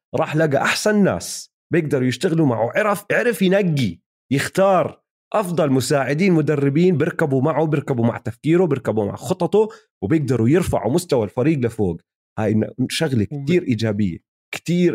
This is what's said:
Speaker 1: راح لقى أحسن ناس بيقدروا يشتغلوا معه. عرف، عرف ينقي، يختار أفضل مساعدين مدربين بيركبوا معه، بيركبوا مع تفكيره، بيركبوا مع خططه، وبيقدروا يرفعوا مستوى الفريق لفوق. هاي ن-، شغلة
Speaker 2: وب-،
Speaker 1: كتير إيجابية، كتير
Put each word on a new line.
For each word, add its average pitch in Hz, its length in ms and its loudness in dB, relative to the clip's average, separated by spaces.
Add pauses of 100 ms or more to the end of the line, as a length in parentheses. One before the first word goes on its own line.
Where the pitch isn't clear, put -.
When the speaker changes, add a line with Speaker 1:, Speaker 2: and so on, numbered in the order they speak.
(140)
Speaker 1:
راح 147 220 -2
لقى 156 260 0
أحسن 208 420 2
ناس - 500 -4 (180)
بيقدروا 143 340 0
يشتغلوا 156 400 0
معه. 117 300 0
عرف، 208 360 -2
عرف 220 300 0
ينقي، 170 560 0 (340)
يختار 170 680 0 (320)
أفضل 175 360 0
مساعدين 143 640 2
مدربين 151 640 2
بيركبوا 151 440 0
معه، 151 240 0
بيركبوا 131 400 -2
مع 113 120 0
تفكيره، 165 460 0
بيركبوا 123 400 -2
مع 101 120 -6
خططه، 180 520 0 (340)
وبيقدروا 120 460 2
يرفعوا 139 440 0
مستوى 143 320 0
الفريق 135 340 0
لفوق. 101 420 -2 (380)
هاي 107 160 0
ن-، 110 340 -2
شغلة 131 440 -2
Speaker 2:
وب-، 143 120 -8
Speaker 1:
كتير 175 180 0
إيجابية، 107 560 -2 (360)
كتير 175 400 0